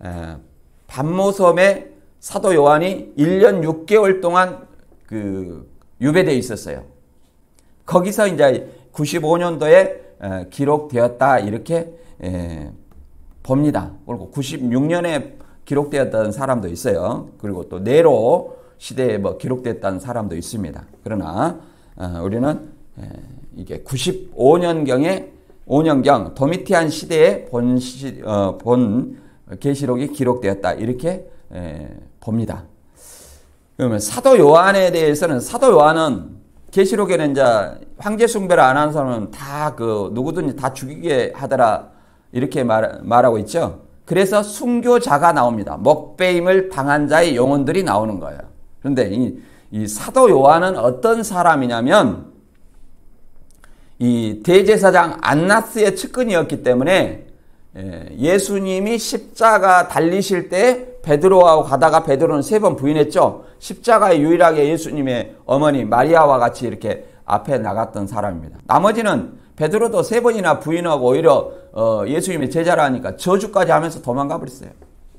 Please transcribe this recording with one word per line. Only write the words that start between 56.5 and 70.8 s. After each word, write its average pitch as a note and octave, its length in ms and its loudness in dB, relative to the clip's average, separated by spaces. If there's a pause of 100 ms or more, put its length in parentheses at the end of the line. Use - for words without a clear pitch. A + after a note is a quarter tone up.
때문에, C3 640 0 (500)
예, F2 400 -14
예수님이 G3 840 -2
십자가 G3+ 880 2
달리실 F3+ 600 0
때 B3 540 0
베드로하고 D#3+ 640 6
가다가 D3+ 400 2
베드로는 D3 380 2
세 G#3+ 160 0
번 F#3 180 2
부인했죠. D3 680 0 (140)
십자가에 G3 640 2
유일하게 D#3+ 500 4
예수님의 C3+ 640 -4 (100)
어머니 C#3 380 0
마리아와 C#3 540 4
같이 A#2+ 280 -2
이렇게 G#2+ 400 -6 (180)
앞에 A#2 340 -2
나갔던 G#2+ 480 -4
사람입니다. G2 580 -8
나머지는 F#3+ 720 0 (180)
베드로도 F#3 460 0
세 A3+ 180 -2
번이나 G#3 400 2
부인하고 D#3 480 0